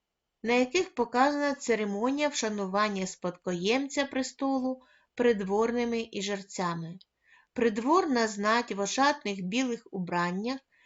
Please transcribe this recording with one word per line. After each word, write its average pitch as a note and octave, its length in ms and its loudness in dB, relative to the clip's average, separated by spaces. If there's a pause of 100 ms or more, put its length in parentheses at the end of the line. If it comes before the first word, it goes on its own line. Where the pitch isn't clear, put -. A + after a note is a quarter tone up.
(440)
на A3+ 100 2
яких B3+ 420 2
показана C#4 600 2
церемонія A#3 720 0
вшанування G3+ 800 -2
спадкоємця G3 1000 -2
престолу C4 760 -2 (340)
придворними A#3 960 2
і G#3 100 -6
жерцями. F#3 760 -4 (540)
Придворна A#3+ 720 2
знать G#3+ 440 0
в G3 80 -4
ошатних G#3 640 0
білих A#3 500 -2
убраннях F3+ 680 -2 (260)